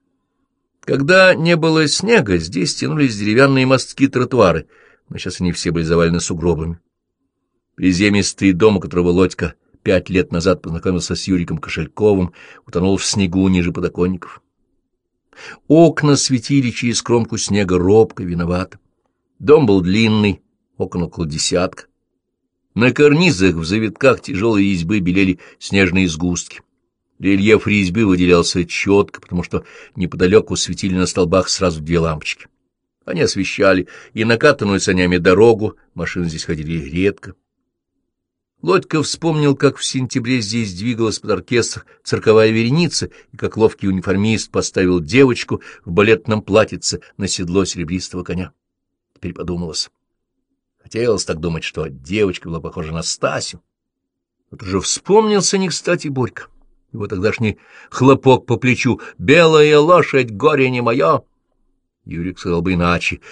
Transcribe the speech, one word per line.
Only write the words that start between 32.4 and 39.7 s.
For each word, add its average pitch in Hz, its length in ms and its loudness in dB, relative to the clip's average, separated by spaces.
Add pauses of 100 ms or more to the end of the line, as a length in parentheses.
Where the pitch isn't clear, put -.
Они 170 160 -4
освещали 95 640 0 (260)
и 110 100 -4
накатанную 113 560 2
санями 90 380 2
дорогу, 98 600 4 (180)
машины 87 340 -6
здесь 80 140 -10
ходили 80 340 -6
редко. 90 560 -4 (1300)
Лодька 160 400 0
вспомнил, 151 540 0
как 139 220 0